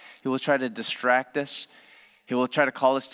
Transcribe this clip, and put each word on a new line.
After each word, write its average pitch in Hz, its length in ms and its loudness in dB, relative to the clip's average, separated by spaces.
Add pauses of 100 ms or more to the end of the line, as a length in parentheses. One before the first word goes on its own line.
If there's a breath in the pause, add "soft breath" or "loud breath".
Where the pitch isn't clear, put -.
(220 loud breath)
He - 60 -4
will 131 100 0
try 143 200 2
to 127 100 0
distract 123 680 0
us. - 280 -6 (600 soft breath)
He 127 100 -4
will 123 140 2
try 147 160 2
to 131 60 -2
call 135 260 2
us 131 160 -6